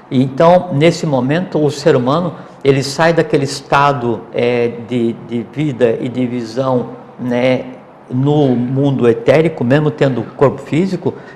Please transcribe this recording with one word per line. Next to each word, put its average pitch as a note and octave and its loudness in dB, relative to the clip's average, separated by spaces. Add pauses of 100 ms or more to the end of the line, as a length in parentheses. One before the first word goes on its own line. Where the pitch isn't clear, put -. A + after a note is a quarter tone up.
E B2+ 2
então, E3 4
nesse E3 2
momento, C#3+ -2
o D3+ 2
ser D3 2
humano, C#3 -2 (280)
ele C3+ 2
sai E3 0
daquele D#3 0
estado, C3+ 0 (120)
é, A#2+ 0 (180)
de, A#2 -2 (120)
de A#2 -6
vida B2 0
e C3 -4
de B2 -2
visão, A#2+ -2 (280)
né, B2 0 (460)
no C#3 2
mundo B2+ 0
etérico, D3 2
mesmo D3 2
tendo C3+ 0 (140)
corpo C3 2
físico, E3+ -2 (220)